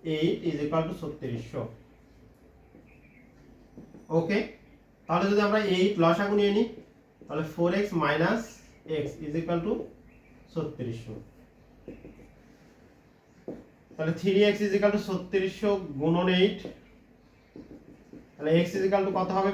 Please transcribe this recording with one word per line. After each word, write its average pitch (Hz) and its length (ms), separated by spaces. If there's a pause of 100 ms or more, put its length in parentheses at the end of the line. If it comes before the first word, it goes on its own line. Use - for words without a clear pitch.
eight 160 340 (120)
is 147 160
equal 160 220
to 180 140
ছত্রিশশো। 120 600 (2500)
ওকে, 202 200 (720)
তাহলে 180 240
যদি 208 160
আমরা 214 120 (160)
এইট 196 180 (100)
লসাগু 202 360
নিয়ে 202 180
নিই, 233 100 (580)
তাহলে 151 180 (100)
four 170 180 (120)
x - 20 (180)
minus 165 380 (640)
x - 20 (200)
is 147 140
equal 170 260
to 220 80 (800)
ছত্রিশশো। 117 600 (2750)
তাহলে 160 240
three 196 220 (120)
x - 20 (100)
is 190 120
equal 202 180
to 202 120
ছত্রিশশো 190 640 (300)
গুণন 170 260 (140)
eight, 214 180 (1700)
তাহলে 151 180 (120)
x 175 40 (100)
is 190 100
equal 196 200
to 190 120
কত 185 180
হবে 196 160